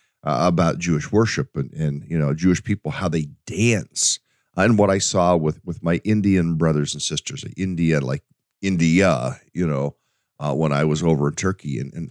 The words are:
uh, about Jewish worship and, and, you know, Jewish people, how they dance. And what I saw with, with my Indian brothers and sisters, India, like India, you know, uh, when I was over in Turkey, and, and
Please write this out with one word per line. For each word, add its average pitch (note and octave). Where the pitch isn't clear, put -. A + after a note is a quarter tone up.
uh, D2
about E2
Jewish E2+
worship G#2
and, C#2
and, D2
you E2
know, C#2+
Jewish E2+
people, G2+
how F2+
they D#2
dance. -
And G#2
what G2+
I G2
saw F2+
with, D#2
with E2+
my E2+
Indian F#2+
brothers D#2
and D2+
sisters, C#2+
India, E2+
like C2+
India, E2
you F2
know, C#2+
uh, D2
when D2+
I C#2+
was D#2
over D2+
in C#2+
Turkey, D#2
and, C2+
and E2